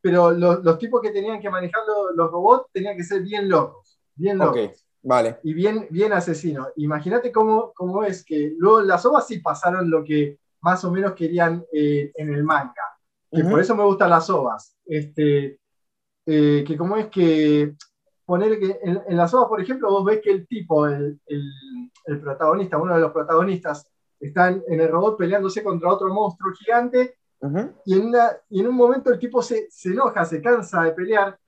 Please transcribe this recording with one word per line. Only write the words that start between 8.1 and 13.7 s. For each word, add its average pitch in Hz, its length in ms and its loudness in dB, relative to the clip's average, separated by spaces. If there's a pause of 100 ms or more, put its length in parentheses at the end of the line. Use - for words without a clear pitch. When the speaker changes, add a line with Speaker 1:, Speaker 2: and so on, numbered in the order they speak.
Speaker 1:
que 151 340 -4
luego 208 240 6
las 190 240 0
ovas 269 200 4
sí 208 120 -10
pasaron 180 520 -2
lo 156 140 0
que 147 340 -2 (240)
más 180 220 0
o 165 60 -2
menos 190 240 0
querían, 170 580 -2
eh, 147 440 0
en 151 180 -6
el 147 100 -2
manga. 147 300 -2 (560)
Que 160 120 0
Speaker 2:
Ujú. 175 80 2
Speaker 1:
por 175 100 4
eso 214 160 0